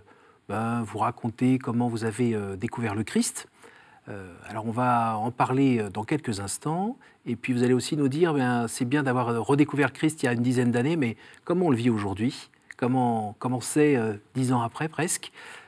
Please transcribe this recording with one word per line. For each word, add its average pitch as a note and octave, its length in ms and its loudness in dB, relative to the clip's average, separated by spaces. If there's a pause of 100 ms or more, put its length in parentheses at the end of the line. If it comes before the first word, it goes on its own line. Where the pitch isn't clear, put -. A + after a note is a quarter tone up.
(500)
ben, A#2 340 -2
vous G#2 160 -6
racontez A#2+ 580 0
comment B2 300 0
vous A#2 160 -4
avez, A2+ 320 0
euh, G2 200 -4
découvert A2+ 380 -4
le G#2+ 100 -2
Christ. - 440 -2 (640)
Euh, F#2+ 240 -14 (120)
alors, G#2+ 200 -8
on A2+ 60 -4
va A#2 460 2
en A2+ 140 -4
parler, C3 480 2
euh, G#2 100 -2
dans G#2+ 160 -8
quelques A#2+ 340 -2
instants. E3 580 -4 (280)
Et A#2+ 100 -4
puis, - 160 -4
vous B2 120 2
allez B2+ 100 4
aussi B2+ 240 0
nous C#3+ 100 2
dire, D#3 260 2
ben, B2 360 0
c'est - 160 -2
bien C#3+ 180 0
d'avoir, B2 240 0
euh, A#2 140 0
redécouvert C#3+ 480 2
le - 40 -14
Christ - 300 -2
il C3+ 40 4
y - 20 2
a - 20 2
une A#2+ 100 0
dizaine A#2+ 300 2
d'années, A#2+ 240 2
mais A#2+ 220 -2 (260)
comment F3+ 220 0
on E3 60 4
le B2+ 40 4
vit A#2 140 2
aujourd'hui ? G#2 600 -2 (280)
Comment, A#2+ 600 0
comment B2 220 -2
c'est, D3+ 380 4
euh, A2 160 0 (200)
dix C3 200 0
ans A#2+ 80 2
après, A#2 260 -4
presque ? - 460 -4 (340)